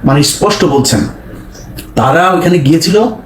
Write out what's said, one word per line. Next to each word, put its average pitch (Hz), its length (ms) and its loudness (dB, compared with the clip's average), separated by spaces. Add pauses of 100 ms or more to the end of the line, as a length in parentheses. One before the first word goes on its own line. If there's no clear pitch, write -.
মানে 139 180 4
স্পষ্ট 202 420 0
বলছেন, 131 360 2 (920)
তারা 165 360 2
ওখানে 175 280 2
গিয়েছিল 165 460 2 (220)